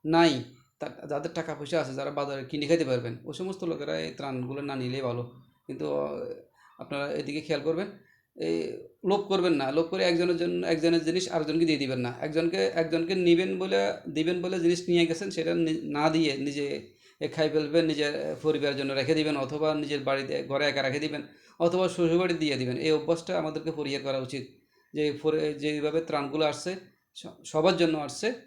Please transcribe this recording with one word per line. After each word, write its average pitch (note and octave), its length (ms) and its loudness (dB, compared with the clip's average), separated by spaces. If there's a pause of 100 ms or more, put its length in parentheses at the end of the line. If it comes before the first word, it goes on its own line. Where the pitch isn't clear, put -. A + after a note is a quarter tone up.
নাই, D#3 380 4 (360)
তা-, - 280 -10
যাদের D3 260 -4
টাকা D#3+ 220 -4
পয়সা D3 260 -2
আছে, C3 120 -6
যারা C#3 180 -4
বাজারে C#3 340 -4
কিনে D3 200 -4
খেতে D#3+ 200 4
পারবেন, A#2+ 400 -2
ওই D#3 80 -10
সমস্ত F#3+ 300 -6
লোকেরা D#3+ 360 -4
এই D#3+ 140 -4
ত্রাণগুলো C3+ 480 -6
না C#3 140 -6
নিলেই B2+ 260 -4
ভালো। B2 300 -4 (360)
কিন্তু, C3 280 -4
আহ, D2 240 -2 (600)
আপনারা C#3+ 320 -6
এদিকে D3 300 -4
খেয়াল D#3 200 -2
করবেন, E3 260 0 (480)
এই E3 420 -2 (280)
লোভ G3+ 220 2
করবেন F3+ 260 4
না, C3+ 180 0
লোভ E3 180 2
করে F#3+ 140 0
একজনের F3 340 4
জন্য, F3 300 0
একজনের E3 380 4
জিনিস F3+ 260 0
আরেকজনকে D#3+ 340 2
দিয়ে D#3 120 4
দিবেন C3 220 0
না। B2 220 -2
একজনকে, E3 360 0
একজনকে E3 580 2
নিবেন F#3 440 4
বলে, F#3+ 340 2 (160)
দিবেন D#3+ 320 0
বলে F#3 180 -2
জিনিস F3 300 2
নিয়ে E3+ 160 6
গেছেন, E3 240 -2
সেটা E3+ 260 -2
নি-, D#3+ 280 0
না D3+ 260 2
দিয়ে D#3 280 4
নিজে C#3+ 560 -4 (260)
এ D3+ 80 -4
খাই D#3 220 0
ফেলবেন, D#3 360 2
নিজের D3 560 0
পরিবারের C#3+ 360 2
জন্য C#3 160 -2
রেখে C#3 220 2
দিবেন, D3+ 220 2
অথবা D3+ 380 0
নিজের D3 240 -2
বাড়িতে C#3 440 -2
ঘরে C#3 220 0
একা C#3 160 2
রেখে C3+ 180 0
দিবেন, D3 220 -4 (380)
অথবা F3 300 4
শ্বশুরবাড়ি F3 440 2
দিয়ে D#3 220 0
দিবেন। B2 220 -2
এই D#3 140 0
অভ্যাসটা E3 460 0
আমাদেরকে D#3 340 -4
পরিহার C#3 320 -4
করা C3+ 140 -2
উচিত। B2+ 300 -6 (460)
যে D3 280 0
পরে-, D#3 320 0
যেভাবে D3+ 480 0
ত্রাণগুলো D3+ 440 0
আসছে, D3+ 300 -2 (400)
স-, - 120 -18 (180)
সবার E3 320 2
জন্য D#3+ 200 4
আসছে D3+ 360 -4 (140)